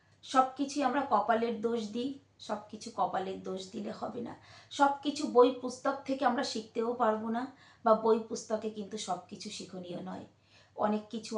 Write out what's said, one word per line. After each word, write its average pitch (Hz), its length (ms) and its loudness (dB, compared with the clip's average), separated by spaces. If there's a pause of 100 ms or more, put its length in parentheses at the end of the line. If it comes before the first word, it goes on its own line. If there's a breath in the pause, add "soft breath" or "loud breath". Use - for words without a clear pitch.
(240 soft breath)
সব 262 220 6 (100)
কিছুই 285 280 -2
আমরা 262 260 2
কপালের 226 520 4
দোষ 226 200 0 (140)
দিই, 247 140 -2 (300)
সব 208 200 -6 (100)
কিছু 220 260 -12
কপালের 190 480 0
দোষ 190 180 -6 (100)
দিলে 214 200 -8
হবে - 300 -8
না। - 120 -8 (380 loud breath)
সব 277 200 4 (120)
কিছু 294 200 -2 (120)
বই 254 140 10 (120)
পুস্তক 269 340 -2 (120)
থেকে 269 180 -2
আমরা 247 180 2
শিখতেও 233 500 -4
পারবো 220 360 2
না, 233 140 -2 (420 loud breath)
বা 220 80 8 (100)
বই 220 240 6
পুস্তকে 220 420 -4
কিন্তু 208 280 -8
সব 180 300 -4
কিছু 208 220 -14
শিক্ষণীয় 180 520 -10
নয়। 185 240 -10 (500 soft breath)
অনেক 214 340 2
কিছু 226 280 -8